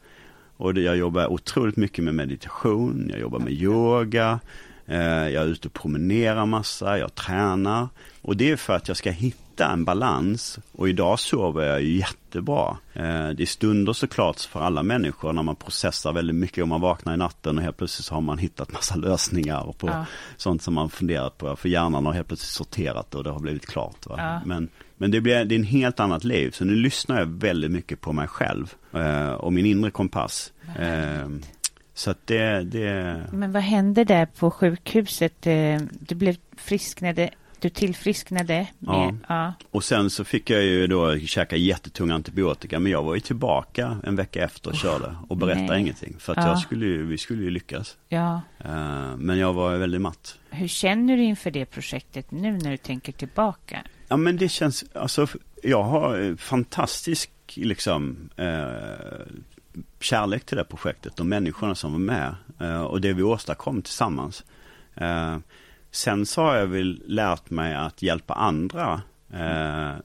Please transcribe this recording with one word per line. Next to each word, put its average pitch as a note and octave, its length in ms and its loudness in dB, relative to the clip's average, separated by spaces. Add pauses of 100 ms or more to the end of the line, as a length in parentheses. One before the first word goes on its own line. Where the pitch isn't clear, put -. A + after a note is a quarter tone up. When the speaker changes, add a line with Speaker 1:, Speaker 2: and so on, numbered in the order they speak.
(580)
Speaker 1:
Och F#2+ 160 2
det, F#2 80 2
jag F2 160 4
jobbar F2 340 2
otroligt G#2+ 460 0
mycket F#2+ 260 0
med D#2+ 120 0
meditation, G#2 960 -2
jag G1+ 80 -6
jobbar A#1 200 -4
med A#1+ 140 -2
yoga, A2+ 840 2 (460)
eh, E2+ 160 -2
jag D#2 420 2
är D#2+ 40 2
ute D#2+ 200 -2
och D2 60 -12
promenerar G#2 720 0
massa, G#2 520 0
jag - 180 -4
tränar. G2 720 2 (340)
Och G2+ 160 0
det C3 140 4
är D3+ 40 2
för G#2+ 200 0
att F2 120 -2
jag F#2 100 -2
ska - 140 -2
hitta F2 600 0
en E2+ 140 2
balans. G2 720 0 (120)
Och F#2+ 180 0
idag F2+ 300 4
sover E2 460 2
jag C#2+ 160 2
ju D#2 160 2
jättebra. - 800 -2 (160)
Eh, E2 360 -2
det D2 140 -2
är - 20 2
stunder G#2 480 2
såklart G2 460 0
för - 220 -8
alla D#2+ 220 2
människor F2 500 0
när D#2+ 100 0
man D#2 120 -2
processar - 580 -4
väldigt E2 220 0
mycket F2+ 260 0
och E2+ 60 0
man E2 140 0
vaknar E2+ 320 2
i E2+ 40 0
natten E2 400 -2
och E2 60 0
helt D#2+ 140 -4
plötsligt - 280 -6
så - 80 -8
har D#2 80 -2
man D2+ 160 -2
hittat D#2+ 340 -6
massa - 240 -4
lösningar D#2+ 800 0
på - 100 -4
Speaker 2:
Ja. D#3+ 180 -2 (320)
Speaker 1:
sånt E2+ 240 0
som F2 120 -2
man D#2 160 0
funderat D#2 480 -2
på. C#2+ 180 -4
För - 140 -2
hjärnan E2 360 2
har D#2 80 2
helt E2+ 140 -4
plötsligt - 240 -8
sorterat - 640 -4
och C#2 80 -4
det C#2+ 60 -6
har D2 100 -6
blivit D2+ 260 -4
klart, - 420 -8
va? - 100 -10
Speaker 2:
Ja. E3 280 -4
Speaker 1:
Men, E2+ 240 -2 (280)
men G2+ 140 2
det A2 100 4
blir, A#2+ 240 4
det A2 100 2
är A2+ 40 4
en A2 60 2
helt B2+ 340 4
annat F#2 240 2
liv. F2+ 280 2
Så - 140 -2
nu G2+ 100 4
lyssnar A#2+ 440 2
jag F2 60 2
väldigt E2+ 460 0
mycket E2+ 300 -4
på D#2+ 120 -4
mig D2+ 140 0
själv, - 460 -4 (200)
eh, D2 380 0
och D#2+ 220 -2
min F2+ 120 4
inre G#2 260 4
kompass. - 640 -4 (120)
Speaker 2:
Vad E3 100 -12
härligt. D2+ 680 -2
Speaker 1:
Eh, - 60 -14 (440)
så - 180 -4
att - 160 -8
det, A2 360 2
det F#2+ 680 -2
Speaker 2:
Men G3 200 -2
vad G3+ 120 0
hände G3+ 400 4
där F3 220 6
på E3+ 260 2
sjukhuset? - 960 2
Eh, D#3 300 4 (220)
du - 160 -6
blev F3+ 200 2 (220)
frisknade, F3 720 -2 (300)
du F3 100 2
tillfrisknade F3+ 1000 0 (120)
Speaker 1:
Ja. F#2+ 260 2
Speaker 2:
med, G2 120 0 (100)
ja. E3 260 0 (180)
Speaker 1:
Och G#2 120 0
sen G#2 260 4
så G2+ 140 -2
fick - 260 0
jag G#2 140 6
ju F#2 240 6
då E2+ 320 4
käka E2 360 0
jättetung F2 560 2
antibiotika, E2 680 0
men F#2+ 120 2
jag D2+ 120 2
var D#2 100 -2
ju G2 60 -2
tillbaka A#2+ 840 0
en G2 120 0
vecka F#2 280 -2
efter - 260 -6
och - 60 -4
Speaker 2:
Uff, D3+ 60 -4
Speaker 1:
körde D#2+ 340 -2 (140)
och F#2 80 -4
berättade F#2 300 2
Speaker 2:
nej. F#2+ 140 2
Speaker 1:
ingenting. - 380 -4
För - 140 -4
att D#2+ 120 -4
Speaker 2:
Ja. - 20 4
Speaker 1:
jag F2 120 4
skulle A#2 260 -2
ju, E2 200 0
vi D#2+ 120 -4
skulle A2+ 260 -6
ju F2+ 60 -2
lyckas. F2 480 -6 (120)
Speaker 2:
Ja. E3+ 320 0 (240)
Speaker 1:
Eh, C#2+ 520 -4
men F2 200 0
jag F#2 160 4
var F2+ 180 2
ju F2+ 60 0
väldigt F2+ 240 0
matt. - 380 -6 (100)
Speaker 2:
Hur E3+ 180 -4
känner A3+ 500 2
du A#3+ 60 4
inför G#3 280 0
det C#3+ 140 -4
projektet - 640 -10
nu F#3+ 200 -2
när E3 200 -2
du C3+ 60 -4
tänker C3 340 -10
tillbaka? - 720 -4 (260)
Speaker 1:
Ja, C3 100 2
men F3 200 4
det F3+ 120 2
känns, - 360 0 (100)
alltså, C#3+ 320 0 (360)
jag A2+ 200 4
har, C3 360 2
eh, F#2+ 160 0
fantastisk, - 920 -2 (260)
liksom, D#2 800 -2
eh, A#1+ 880 -6 (720)
kärlek G#2+ 460 2
till - 120 -6
det G2 60 2
här - 60 -14
projektet - 500 -8
och E2+ 60 0
människorna F#2+ 500 0
som D#2 160 -6
var D#2+ 80 -2
med, F#2 360 -2 (240)
eh, E2 220 -2
och E2 200 -2
det G2 120 2
vi F#2 100 2
åstadkom G#2+ 580 -2
tillsammans. D#2 640 -4 (520)
Eh, E2 420 -2 (540)
sen G#2 340 0
så - 160 -2
har D#3 140 4
jag G2+ 120 2
väl F#2 380 -2
lärt G2+ 440 0
mig D#2+ 260 -2
att D#2 260 -6
hjälpa E2+ 320 0
andra, F#2+ 680 0 (320)
eh, D#2 580 -4 (140)